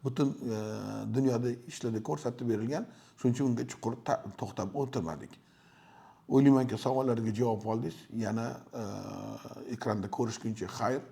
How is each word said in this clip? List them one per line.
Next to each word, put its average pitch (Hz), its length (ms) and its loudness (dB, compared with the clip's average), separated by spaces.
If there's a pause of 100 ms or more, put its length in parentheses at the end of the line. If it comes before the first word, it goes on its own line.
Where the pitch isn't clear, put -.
butun, 131 240 2 (260)
e, 107 40 -2 (580)
dunyoda 123 340 4 (220)
ishlarda 110 380 -2
ko'rsatib 127 420 -2
berilgan. 120 320 0 (360)
Shuning 123 160 4
uchun 139 160 2
unga 117 200 0
chuqur 113 220 -4 (140)
ta-, - 140 2 (180)
to'xtab 110 300 -4 (120)
o'tirmadik. 85 520 -4 (960)
O'ylaymanki, 131 480 8
savollarga 123 640 2
javob 113 320 2
oldingiz. 117 260 -2 (280)
Yana, 113 220 -2 (320)
e, 113 40 -4 (920)
ekranda 104 320 0 (100)
ko'rishguncha 110 500 -2 (120)
xayr 127 220 2 (100)